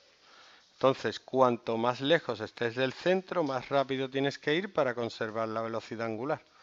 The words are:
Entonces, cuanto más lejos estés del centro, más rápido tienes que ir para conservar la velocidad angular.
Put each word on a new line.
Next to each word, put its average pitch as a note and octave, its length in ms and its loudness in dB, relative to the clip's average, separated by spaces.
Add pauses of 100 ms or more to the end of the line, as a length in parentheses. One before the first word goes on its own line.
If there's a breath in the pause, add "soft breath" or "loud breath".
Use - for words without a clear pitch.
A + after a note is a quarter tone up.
(720 soft breath)
Entonces, B2+ 480 2
cuanto A#2+ 560 2
más A#2+ 240 0
lejos C3+ 400 2
estés A2+ 340 -4
del C3 160 0
centro, F3+ 520 0
más C3 260 -4
rápido C3+ 400 0
tienes C3+ 280 0
que D3 180 0
ir G3 180 -4
para B2+ 200 2
conservar A2+ 540 -2
la A2 140 -4
velocidad A2+ 460 -6
angular. B2 340 -4 (220 soft breath)